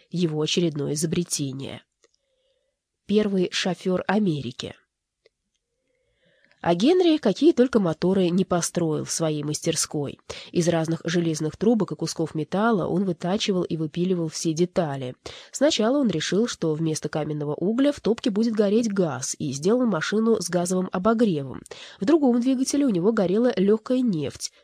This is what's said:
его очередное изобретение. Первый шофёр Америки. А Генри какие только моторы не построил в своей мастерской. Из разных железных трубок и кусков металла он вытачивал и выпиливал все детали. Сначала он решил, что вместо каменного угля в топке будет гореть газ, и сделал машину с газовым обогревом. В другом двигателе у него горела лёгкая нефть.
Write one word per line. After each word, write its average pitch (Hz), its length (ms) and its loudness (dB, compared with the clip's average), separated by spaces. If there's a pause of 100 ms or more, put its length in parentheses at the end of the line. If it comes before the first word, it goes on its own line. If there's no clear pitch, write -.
(100)
его 160 300 -2
очередное 151 540 -2
изобретение. 147 880 -6 (1200)
Первый 202 460 2
шофёр 180 560 -2
Америки. 151 640 -2 (1900)
А 175 140 2
Генри 320 400 4
какие 269 340 2
только 247 300 4
моторы 180 480 2
не 180 160 2
построил 165 600 -2
в 131 60 -8
своей 156 320 -2
мастерской. 151 800 -4 (320)
Из 170 160 0
разных 165 340 0
железных 165 540 -2
трубок 208 340 2
и 151 60 -8
кусков 160 400 -4
металла 185 500 0
он 185 180 0
вытачивал 185 600 -2
и 165 120 -4
выпиливал 170 520 -2
все 165 240 -4
детали. 151 640 -2 (340)
Сначала 269 480 2
он 262 100 2
решил, 175 380 0
что 165 280 -2
вместо 156 340 -2
каменного 151 460 -4
угля 240 360 2
в 285 80 -2
топке 233 320 0
будет 220 240 0
гореть 214 380 2
газ, 156 480 -2
и 151 100 -4
сделал 208 360 2
машину 214 540 2
с 175 80 -6
газовым 180 440 -2
обогревом. 190 720 0 (380)
В 196 40 -6
другом 254 360 4
двигателе 269 460 2
у 254 40 4
него 185 200 2
горела 220 460 2
лёгкая 220 440 2
нефть. 160 520 -2 (120)